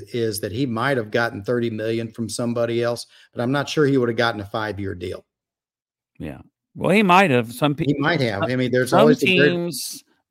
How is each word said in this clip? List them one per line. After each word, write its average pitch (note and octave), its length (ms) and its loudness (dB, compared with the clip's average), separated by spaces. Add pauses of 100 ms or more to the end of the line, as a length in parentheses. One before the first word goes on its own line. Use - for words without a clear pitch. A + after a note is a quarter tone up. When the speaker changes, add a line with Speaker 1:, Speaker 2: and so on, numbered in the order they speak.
(140)
Speaker 1:
is A2+ 260 -2
that G2 140 -6
he C3 120 -2
might B2 300 -2
have G#2+ 160 -4
gotten A#2 320 -2
thirty A#2+ 260 -2
million A2+ 400 -4
from A2+ 200 -8
somebody A#2 520 -2
else, A#2 240 -2 (280)
but - 80 -6
I'm A#2+ 100 0
not C#3 160 -2
sure D3+ 180 2
he C#3 120 4
would A#2+ 100 2
have A#2 100 -2
gotten A#2 220 0
a G2+ 60 -8
five-year G2+ 500 -6
deal. F2+ 300 -8 (920)
Speaker 2:
Yeah. D2+ 220 -10 (360)
Well, - 160 0
he G#3+ 120 4
might F#3 280 6
have. A#2+ 220 0
Some D3 220 0
pe-, E3 100 -4
Speaker 1:
He C#3+ 120 2
might D3+ 240 0
have. G#2 200 -2
Speaker 2:
some, A#2 100 -2
Speaker 1:
I B2+ 40 -2
mean, B2+ 160 -2
there's B2+ 180 0
Speaker 2:
some E3+ 100 4
Speaker 1:
always A#3 240 6
a - 20 2
good F3+ 240 4
Speaker 2:
teams, F3 540 -6 (280)